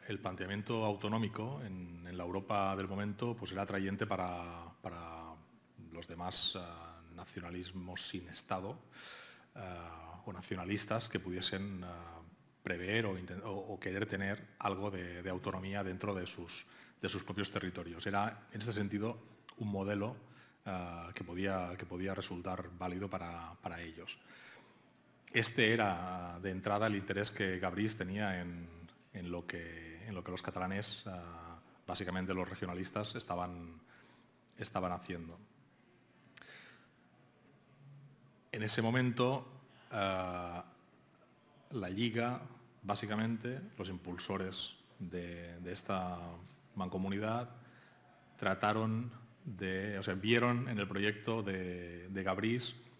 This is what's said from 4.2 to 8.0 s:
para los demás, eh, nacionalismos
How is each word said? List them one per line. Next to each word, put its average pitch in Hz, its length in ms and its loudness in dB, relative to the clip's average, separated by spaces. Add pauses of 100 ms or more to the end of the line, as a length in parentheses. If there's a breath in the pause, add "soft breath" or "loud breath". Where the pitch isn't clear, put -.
para 82 520 -8 (580)
los 82 140 -10
demás, 85 500 0
eh, 92 40 -2 (540)
nacionalismos 90 920 -6